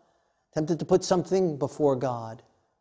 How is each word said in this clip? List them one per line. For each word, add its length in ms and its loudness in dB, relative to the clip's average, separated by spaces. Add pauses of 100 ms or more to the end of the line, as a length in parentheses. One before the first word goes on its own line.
(540)
tempted 260 -2
to 60 -6
put 180 4
something 540 0
before 380 0
God, 480 -6 (380)